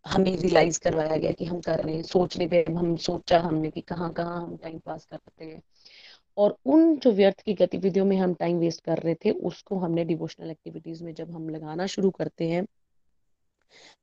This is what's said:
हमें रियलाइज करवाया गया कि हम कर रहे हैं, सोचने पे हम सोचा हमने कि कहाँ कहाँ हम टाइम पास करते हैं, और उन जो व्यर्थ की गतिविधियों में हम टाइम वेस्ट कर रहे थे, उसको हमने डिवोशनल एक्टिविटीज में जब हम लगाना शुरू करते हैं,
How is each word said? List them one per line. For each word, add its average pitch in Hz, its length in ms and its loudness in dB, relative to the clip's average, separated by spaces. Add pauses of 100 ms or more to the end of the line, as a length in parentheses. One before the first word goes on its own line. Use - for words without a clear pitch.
हमें 185 320 2
रियलाइज 160 400 2
करवाया 160 380 0
गया 165 160 0
कि 165 120 -8
हम 170 160 -4
कर 160 180 -2
रहे 156 160 -2
हैं, 165 80 -4
सोचने 175 440 0
पे 165 220 4
हम 170 280 0
सोचा 175 420 2
हमने 156 320 0
कि 165 100 -10
कहाँ 165 320 -6
कहाँ 170 300 -6
हम 170 140 -12
टाइम 165 220 -12
पास 160 320 -12
करते - 340 -18
हैं, 160 180 -16 (760)
और 208 200 4 (100)
उन 320 300 6
जो 254 160 4
व्यर्थ 196 280 4
की 208 140 -4
गतिविधियों 185 500 2
में 196 120 2
हम 185 180 2
टाइम 170 240 0
वेस्ट 165 260 -2
कर 165 140 -2
रहे 165 160 -2
थे, 208 160 -2
उसको - 480 -6
हमने 170 260 0
डिवोशनल 165 460 -6
एक्टिविटीज 165 520 -14
में 165 120 -12
जब 165 160 -12
हम 160 180 -10
लगाना 156 380 -6
शुरू 196 240 0
करते 165 380 -4
हैं, 175 180 -2 (1400)